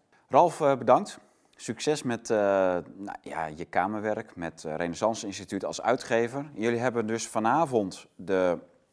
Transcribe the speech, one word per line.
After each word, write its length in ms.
Ralf, 340
eh, 160
bedankt. 420
Succes 480
met, 260
eh, 80
nou, 260
ja, 240
je 200
kamerwerk, 720
met, 280
eh, 120
Renaissance 500
Instituut 400
als 160
uitgever. 720
Jullie 260
hebben 280
dus 200
vanavond 880
de, 420